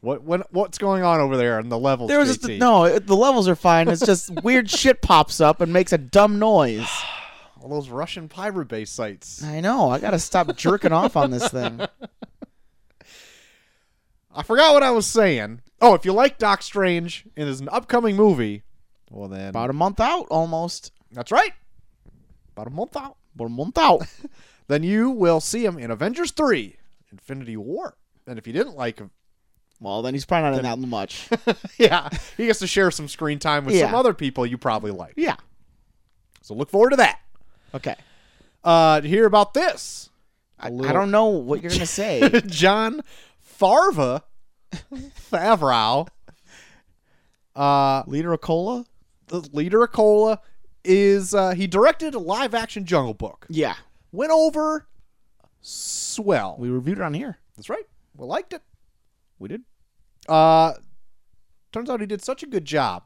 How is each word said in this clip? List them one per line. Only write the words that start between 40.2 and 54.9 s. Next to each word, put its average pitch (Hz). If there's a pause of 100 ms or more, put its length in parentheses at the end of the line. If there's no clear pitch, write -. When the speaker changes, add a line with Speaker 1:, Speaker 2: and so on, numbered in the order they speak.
Speaker 2:
I, -
Speaker 1:
A 117
Speaker 2:
I -
Speaker 1:
little 131
Speaker 2:
don't 196
know 214
what 147
you're 170
gonna 175
say. 202 (120)
Speaker 1:
<laughs> -
Jon 208 (400)
Farva, 170 (1080)
Favreau, 151 (1500)
uh, 139
Speaker 2:
Leader 160
of 160
Cola? 196 (420)
Speaker 1:
the 180 (140)
leader 180
of 240
Cola 214 (440)
is, 196
uh, 190
he 185
directed 277
a 247
live 202
action 220
Jungle 143
Book. -
Speaker 2:
Yeah. 147 (360)
Speaker 1:
Went 269
over 311 (760)